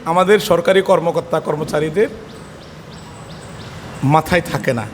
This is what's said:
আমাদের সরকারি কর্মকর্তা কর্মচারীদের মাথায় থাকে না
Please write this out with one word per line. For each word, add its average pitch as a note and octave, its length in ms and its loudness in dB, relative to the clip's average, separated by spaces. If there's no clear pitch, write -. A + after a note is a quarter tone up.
আমাদের F#3 340 6
সরকারি F#3 440 2
কর্মকর্তা E3 580 0
কর্মচারীদের D#3 680 -2
মাথায় D#3 380 2
থাকে C3 200 -2
না A#2 220 -2